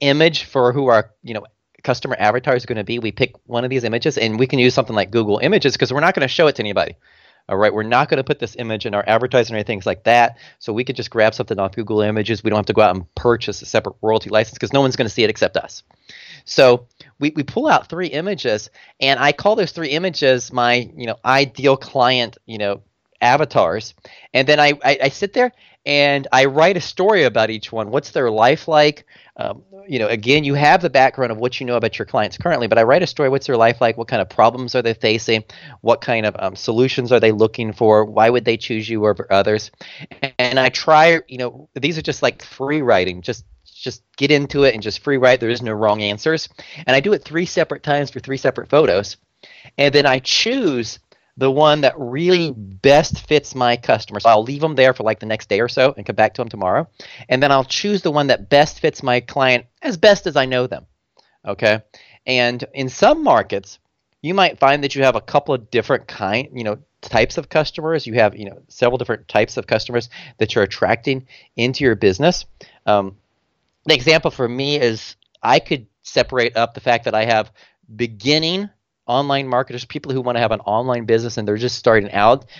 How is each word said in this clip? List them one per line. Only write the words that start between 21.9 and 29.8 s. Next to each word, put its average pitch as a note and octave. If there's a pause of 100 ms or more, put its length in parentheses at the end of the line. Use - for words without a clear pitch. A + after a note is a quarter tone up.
you A2+
know, G2+ (400)
avatars. A#2 (400)
And C3
then D3
I, D3 (100)
I, C#3
I C#3
sit G3
there B3 (320)
and C#3+
I C3
write D#3
a E3+
story F#3+
about A2
each A2
one. A2
What's C#3+
their C3
life A#2
like? D3+ (320)
Um, - (260)